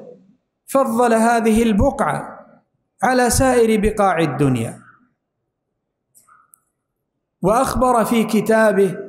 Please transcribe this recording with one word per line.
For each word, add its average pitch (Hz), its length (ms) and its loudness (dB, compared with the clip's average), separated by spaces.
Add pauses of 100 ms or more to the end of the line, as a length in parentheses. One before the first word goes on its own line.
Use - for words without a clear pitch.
(680)
فضل 240 460 0
هذه 226 500 2
البقعة 196 760 -2 (640)
على 247 260 0
سائر 233 520 2
بقاع 196 380 0
الدنيا، 135 640 -2 (2500)
وأخبر 240 640 0
في 226 180 0
كتابه 214 760 0 (120)